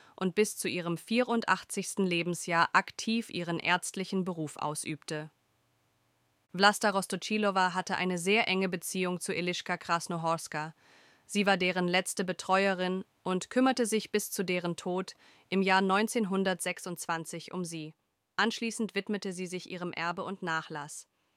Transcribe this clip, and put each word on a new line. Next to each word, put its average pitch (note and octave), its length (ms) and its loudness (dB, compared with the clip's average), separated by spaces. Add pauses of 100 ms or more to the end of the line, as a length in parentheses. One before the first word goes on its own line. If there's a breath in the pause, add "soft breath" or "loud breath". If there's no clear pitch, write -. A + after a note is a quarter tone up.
(140 loud breath)
und F#3 200 0
bis - 240 2
zu - 100 -2
ihrem E3+ 300 -2
vierundachtzigsten A3+ 1080 0
Lebensjahr E3+ 680 2
aktiv - 560 0
ihren E3+ 280 -4
ärztlichen F#3 680 -2
Beruf E3 340 -6
ausübte. D3+ 720 -6 (1200)
Vlasta G3+ 380 4
Rostočilova F#3+ 840 0
hatte F#3 240 -2
eine F3+ 220 0
sehr G3 280 2
enge F#3+ 220 2
Beziehung F3+ 520 -4
zu - 140 -4
Eliška F3 440 -2
Krasnohorska. E3 960 -2 (520 soft breath)
Sie G3+ 200 0
war G3 100 6
deren F3+ 320 2
letzte F#3 360 2
Betreuerin F#3 800 2 (180)
und F#3 260 -2
kümmerte B3+ 380 4
sich G#3+ 260 -2
bis - 180 -2
zu - 140 -2
deren F3 320 0
Tod F3+ 380 -4 (340 soft breath)
im F#3+ 140 4
Jahr F#3+ 180 6
neunzehnhundertsechsundzwanzig F#3+ 1700 0
um F3+ 120 -4
sie. D#3+ 300 -8 (420)
Anschließend A3 580 0
widmete G3+ 380 -2
sie F3+ 140 -6
sich F3 240 -8
ihrem F3 220 -6
Erbe E3+ 300 -4
und F#3+ 200 -8
Nachlass. D#3+ 640 -6 (280)